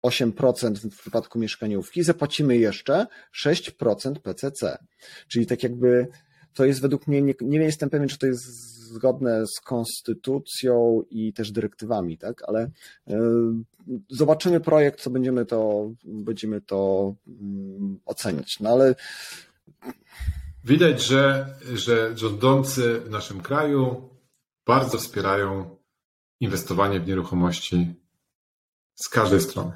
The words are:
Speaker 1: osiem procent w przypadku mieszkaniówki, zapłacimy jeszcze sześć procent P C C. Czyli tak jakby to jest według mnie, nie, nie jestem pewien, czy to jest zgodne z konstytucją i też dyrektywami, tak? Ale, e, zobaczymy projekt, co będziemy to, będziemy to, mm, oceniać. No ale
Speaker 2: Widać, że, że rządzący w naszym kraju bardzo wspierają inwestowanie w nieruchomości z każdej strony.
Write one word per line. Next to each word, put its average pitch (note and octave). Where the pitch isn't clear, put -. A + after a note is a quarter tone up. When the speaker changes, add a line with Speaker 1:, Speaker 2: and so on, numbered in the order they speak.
Speaker 1:
osiem A#2+
procent A#2+
w G#2+
przypadku -
mieszkaniówki, G#2+
zapłacimy D3
jeszcze C3+
sześć -
procent C3
P F#2
C C3+
C. F#2
Czyli A#2
tak B2
jakby B2
to C3+
jest C3+
według C#3
mnie, C#3+
nie, C#3
nie C#3
jestem D#3
pewien, C#3+
czy C#3
to C#3
jest B2
zgodne A#2+
z -
konstytucją A#2+
i A2
też G#2+
dyrektywami, G#2
tak? G#2+
Ale, A2
e, G#2
zobaczymy D#3
projekt, D#3
co B2+
będziemy B2+
to, G#2+
będziemy G#2+
to, G2
mm, G2
oceniać. F2+
No G#2+
ale C3
Speaker 2:
Widać, D3+
że, C3+
że A2+
rządzący A#2
w G#2+
naszym G#2
kraju C3+
bardzo B2+
wspierają G2
inwestowanie G2
w E2+
nieruchomości F2
z -
każdej G2
strony. E2+